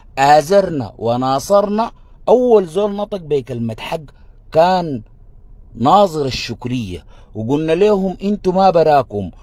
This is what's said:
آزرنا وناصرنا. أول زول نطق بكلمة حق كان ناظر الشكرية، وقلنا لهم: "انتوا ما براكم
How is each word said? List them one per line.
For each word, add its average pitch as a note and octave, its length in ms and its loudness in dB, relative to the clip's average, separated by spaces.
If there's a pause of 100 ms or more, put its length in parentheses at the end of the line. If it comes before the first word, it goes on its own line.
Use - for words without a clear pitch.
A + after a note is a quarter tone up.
(180)
آزرنا D3+ 800 2
وناصرنا. C#3 960 0 (380)
أول A3+ 360 4
زول G3+ 300 -4
نطق G3+ 260 -8
بكلمة B2 580 -6
حق E3 200 -8 (520)
كان E3 500 0 (760)
ناظر D#3 500 2
الشكرية، A#2 800 -8 (300)
وقلنا C#3+ 360 -2
لهم: F#3+ 520 0
"انتوا G3 300 -2
ما F#3+ 160 4
براكم C#3 600 0 (120)